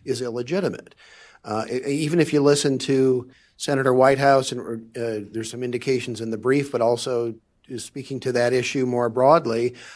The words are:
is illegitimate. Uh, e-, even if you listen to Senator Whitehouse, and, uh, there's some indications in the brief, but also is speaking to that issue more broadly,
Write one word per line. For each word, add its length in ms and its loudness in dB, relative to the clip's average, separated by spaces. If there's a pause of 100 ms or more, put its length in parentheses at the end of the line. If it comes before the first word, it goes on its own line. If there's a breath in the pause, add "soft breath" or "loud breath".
is 160 -6
illegitimate. 760 -6 (500 loud breath)
Uh, 260 -4
e-, 200 -4
even 280 -2
if 140 0
you 80 4
listen 380 2
to 500 2 (280 soft breath)
Senator 360 0
Whitehouse, 600 4
and, 440 -10
uh, 360 -6
there's 180 -8
some 120 -10
indications 580 -4
in 100 -6
the 60 -4
brief, 340 0
but 80 0
also 560 0 (320)
is 160 -10
speaking 380 -10
to 100 -2
that 220 2
issue 320 0
more 240 0
broadly, 680 2 (200 loud breath)